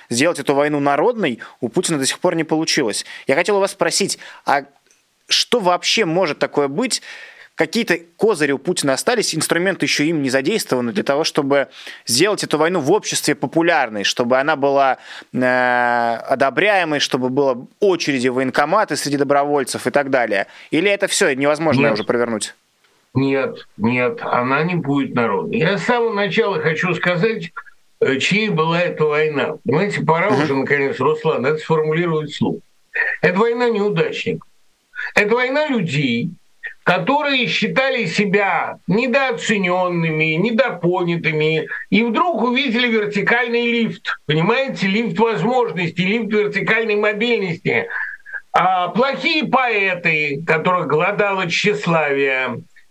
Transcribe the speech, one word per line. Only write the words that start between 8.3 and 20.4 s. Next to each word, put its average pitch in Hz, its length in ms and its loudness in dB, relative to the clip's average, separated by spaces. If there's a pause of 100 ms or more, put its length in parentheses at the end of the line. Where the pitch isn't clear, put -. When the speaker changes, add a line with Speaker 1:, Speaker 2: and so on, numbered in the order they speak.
Speaker 1:
у 135 80 0
Путина 143 360 0
остались, 226 380 0
инструменты 165 540 -2
ещё - 160 0
им 156 200 0
не 135 60 0
задействованы 135 600 0
для 107 140 -4
того, 143 180 0
чтобы 139 460 0 (360)
сделать 175 380 2
эту - 160 -2
войну 170 220 2
в 135 100 0
обществе 156 460 0
популярной, 143 680 0
чтобы 123 360 2
она 151 180 2
была, 139 420 2 (340)
э, 123 840 2 (120)
одобряемой, 151 720 2
чтобы 127 300 0
было 131 360 0 (140)
очереди 151 480 0
в 127 80 0
военкоматы 147 600 0
среди 143 220 -2
добровольцев 139 680 0
и 123 40 -2
так 139 200 2
далее? 110 380 2 (240)